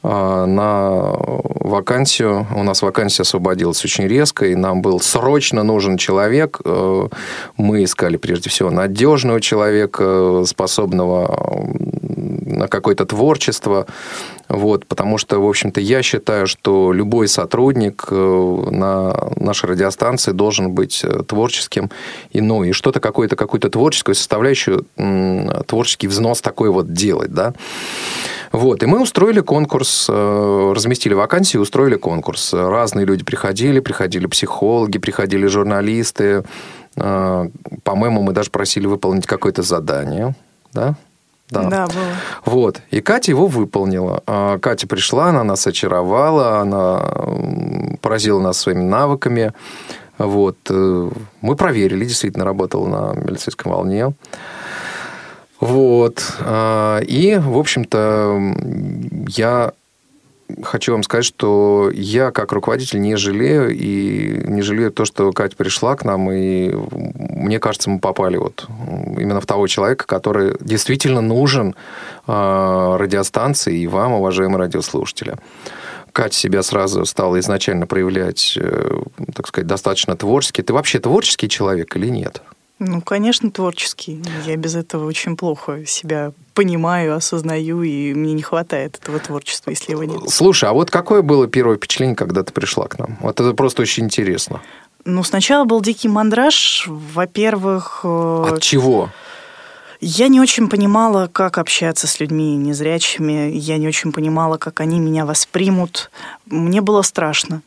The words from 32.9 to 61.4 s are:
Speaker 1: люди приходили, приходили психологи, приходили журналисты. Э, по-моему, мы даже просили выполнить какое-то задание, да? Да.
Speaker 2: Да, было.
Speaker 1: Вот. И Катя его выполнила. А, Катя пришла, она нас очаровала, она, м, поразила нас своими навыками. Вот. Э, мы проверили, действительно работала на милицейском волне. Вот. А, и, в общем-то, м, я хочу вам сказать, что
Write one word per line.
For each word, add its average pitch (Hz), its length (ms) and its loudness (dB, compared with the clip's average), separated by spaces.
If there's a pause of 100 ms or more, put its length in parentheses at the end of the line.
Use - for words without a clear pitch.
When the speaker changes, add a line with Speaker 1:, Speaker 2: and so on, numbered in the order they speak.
Speaker 1:
люди 95 200 0
приходили, 120 560 0
приходили 90 460 -2
психологи, 107 720 0
приходили 98 480 0
журналисты. 101 960 2 (520)
Э, 92 540 0 (340)
по-моему, 107 400 0
мы 98 80 0
даже 101 180 0
просили 98 380 -2
выполнить 95 400 0
какое-то 95 360 -2
задание, 82 720 -2 (400)
да? 135 220 -2 (540)
Да. 156 200 -2
Speaker 2:
Да, 190 180 0
было. 170 80 -6 (500)
Speaker 1:
Вот. 117 360 2 (100)
И 110 100 0
Катя 202 300 2
его 151 160 4
выполнила. 95 800 0
А, 101 320 0
Катя - 260 -2
пришла, 117 440 0
она 139 160 4
нас 98 220 0
очаровала, 107 920 2
она, 98 400 2 (160)
м, - 840 -4
поразила 107 400 2
нас 92 160 0
своими 90 260 0
навыками. 120 680 2 (640)
Вот. 101 400 2 (120)
Э, 92 400 2 (320)
мы 127 140 0
проверили, 101 500 2
действительно 107 380 -2
работала 95 440 -2
на 104 320 -2
милицейском - 520 -6
волне. 98 420 0 (1500)
Вот. 120 600 2 (200)
А, 110 580 0
и, 180 400 2
в 135 180 2
общем-то, 135 400 0 (400)
м, - 880 -4
я 117 440 0 (920)
хочу - 300 -2
вам 107 100 0
сказать, 120 220 0
что 101 680 4